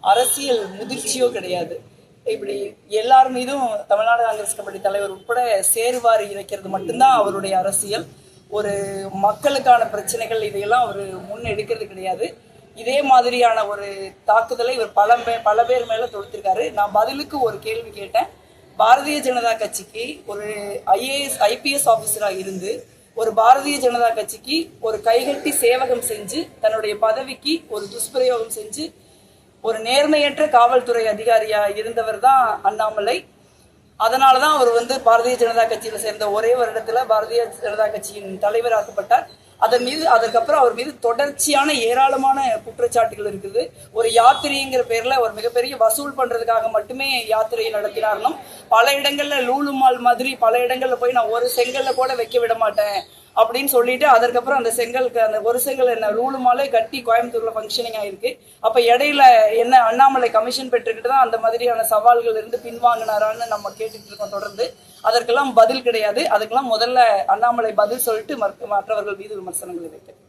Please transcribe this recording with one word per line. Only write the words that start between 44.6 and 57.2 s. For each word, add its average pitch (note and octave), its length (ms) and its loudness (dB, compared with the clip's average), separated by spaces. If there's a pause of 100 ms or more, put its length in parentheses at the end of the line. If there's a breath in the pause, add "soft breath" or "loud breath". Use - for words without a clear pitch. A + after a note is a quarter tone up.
பேர்ல A#3+ 320 -2
ஒரு A3 120 0
மிகப்பெரிய A#3+ 440 -4
வசூல் A#3+ 400 0
பண்றதுக்காக A3+ 540 -2
மட்டுமே B3+ 560 -4
யாத்திரையை A3 460 -2
நடத்தினார்னும், G#3+ 640 -2 (320 loud breath)
பல A#3 240 6
இடங்கள்ல C#4+ 500 -2
லூலு C#4 300 -2
மால் C4 260 4
மாதிரி B3 380 0
பல A3+ 220 2
இடங்கள்ல B3+ 360 -2
போய் B3 180 0
"நான் A#3 160 2
ஒரு A#3 280 -2
செங்கல்ல B3+ 380 -2
கூட C4 200 0
வைக்க A#3 260 -2
விட A3+ 140 0
மாட்டேன்" G#3 500 -2 (320 soft breath)
அப்படின்னு A3+ 280 2
சொல்லிட்டு, B3 420 0
அதற்கப்புறம் B3 520 4
அந்த A#3 120 -2
செங்கலுக்கு, A#3+ 520 -2
அந்த G#3+ 180 -2
ஒரு A#3+ 200 0
செங்கல் C4 260 0
என்ன A3 240 0
லூலு B3+ 280 -2
மாலே B3+ 300 2
கட்டி A#3+ 340 -2
கோயம்புத்தூர்ல A#3 540 0